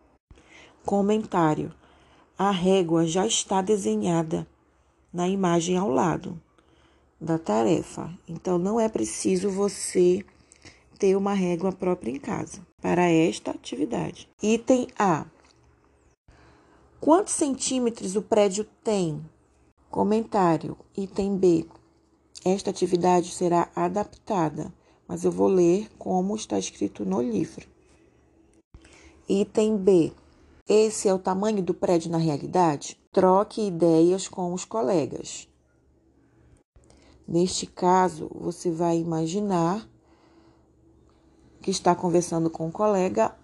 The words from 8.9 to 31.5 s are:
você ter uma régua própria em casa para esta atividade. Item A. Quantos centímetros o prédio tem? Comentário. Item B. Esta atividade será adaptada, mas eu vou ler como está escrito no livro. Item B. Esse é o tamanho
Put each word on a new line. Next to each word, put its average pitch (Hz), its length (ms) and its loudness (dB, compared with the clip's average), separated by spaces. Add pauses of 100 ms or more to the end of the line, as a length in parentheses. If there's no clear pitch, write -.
você 190 720 0 (760)
ter 196 180 2
uma 196 160 -2
régua 185 400 0
própria 180 380 -4
em 277 100 -8
casa 165 400 -8 (220)
para 180 260 2
esta 170 440 2
atividade. 240 760 -8 (140)
Item 233 460 2 (100)
A. 180 260 0 (1800)
Quantos 359 320 4
centímetros 247 840 -2
o 214 60 0
prédio 208 460 2 (160)
tem? 170 420 -2 (640)
Comentário. 190 880 0 (180)
Item 196 440 -4
B. 175 280 4 (800)
Esta 196 240 0
atividade 180 640 2
será 170 420 0
adaptada, 175 960 -4 (380)
mas 175 160 -6
eu 180 80 0
vou 190 160 2
ler 185 480 4
como 190 400 -2
está 214 220 -6
escrito 196 480 -6
no 190 160 -2
livro. 214 440 -4 (1600)
Item 214 520 0
B. 185 340 4 (540)
Esse 214 420 2
é 190 40 4
o 190 60 2
tamanho 190 440 -2